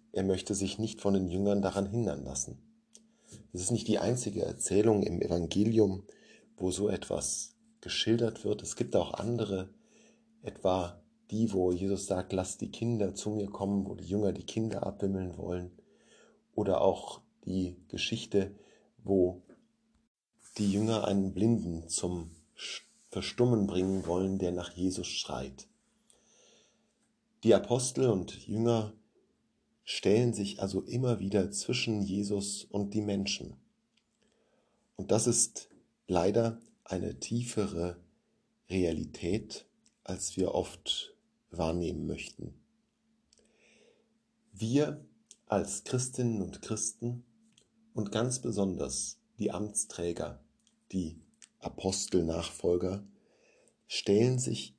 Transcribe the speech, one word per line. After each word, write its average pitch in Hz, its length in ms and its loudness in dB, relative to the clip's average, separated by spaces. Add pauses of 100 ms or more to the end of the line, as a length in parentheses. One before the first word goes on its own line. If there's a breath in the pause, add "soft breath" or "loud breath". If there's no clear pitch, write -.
(120)
er 95 120 0
möchte 95 300 2
sich 98 240 -2
nicht 110 240 -4
von 98 140 4
den 95 120 2
Jüngern 101 340 2
daran 98 260 0
hindern 98 360 -2
lassen. 65 360 -8 (920 loud breath)
Das 90 100 -6
ist 92 100 0
nicht 113 160 0
die 110 120 4
einzige 104 440 0
Erzählung 101 600 4
im 85 180 0
Evangelium, 95 840 2 (540 loud breath)
wo 92 120 0
so 98 200 0
etwas - 680 -4 (260)
geschildert - 640 0
wird. 101 180 -2
Es - 140 -8
gibt 120 200 -2
auch 87 200 2
andere, 101 540 -2 (720 soft breath)
etwa 90 580 0 (300)
die, 107 220 2
wo 92 180 4
Jesus 95 340 -2
sagt, 92 280 -2
"Lasst 92 280 -2
die 101 100 -6
Kinder 104 440 -2
zu - 160 -4
mir 104 180 -2
kommen", 98 380 0
wo 95 80 -8
die 87 100 -12
Jünger 98 260 0
die 90 140 -6
Kinder 110 400 -4
abwimmeln 95 520 -2
wollen. 90 340 -6 (840 soft breath)
Oder 98 280 2
auch - 400 2 (240)
die 92 320 -2 (100)
Geschichte, - 680 -2 (480 loud breath)
wo 92 380 2 (1160)
die 104 140 4
Jünger 110 340 2
einen 98 280 2
Blinden 87 560 2
zum 87 420 -4 (240)
Sch-, - 280 -12 (260)
Verstummen 113 580 2
bringen 95 380 0
wollen, 95 320 2
der 90 140 0
nach 87 200 -6
Jesus 90 360 -2
schreit. 67 600 -8 (1800 soft breath)
Die 110 100 10
Apostel 123 560 4
und - 380 -2
Jünger 110 460 2 (960)
stellen 110 440 4
sich 101 280 -6
also 95 200 -2
immer 120 380 0
wieder 98 320 2
zwischen 117 500 -2
Jesus 101 640 -2
und 101 280 -4
die 107 80 0
Menschen. 98 540 -2 (1400)
Und 98 140 -4
das 110 160 4
ist - 420 0 (380)
leider 104 520 4 (240)
eine 92 360 -4
tiefere 95 800 -2 (720)
Realität, 90 960 -2 (380)
als - 320 -8
wir - 180 0
oft - 600 -4 (360)
wahrnehmen 82 540 -2
möchten. - 480 -8 (2000 soft breath)
Wir 135 540 0 (400)
als - 400 0
Christinnen 123 560 0
und 85 200 -8
Christen 120 640 -6 (720)
und 101 180 -2
ganz 123 280 2
besonders 95 800 -2 (200)
die - 120 0
Amtsträger, 87 920 -4 (480)
die 85 300 -4 (380)
Apostelnachfolger, 90 1500 -2 (800 soft breath)
stellen 117 500 4
sich 123 420 -4